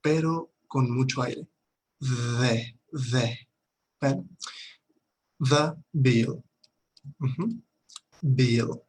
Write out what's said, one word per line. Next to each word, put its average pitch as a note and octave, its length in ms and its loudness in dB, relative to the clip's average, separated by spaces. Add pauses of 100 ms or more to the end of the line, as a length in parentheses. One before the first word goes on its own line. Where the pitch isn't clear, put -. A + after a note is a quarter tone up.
pero D#3+ 520 0 (140)
con B2+ 240 0
mucho C3 320 0
aire. B2+ 240 -6 (540)
The, A#2+ 760 0 (180)
the. A#2+ 560 -2 (520)
¿Ven? C#3+ 280 -2 (1120)
The D3 340 4 (180)
bill. B2+ 520 2 (760)
Ujú. E3+ 420 -4 (600)
Bill. B2 680 2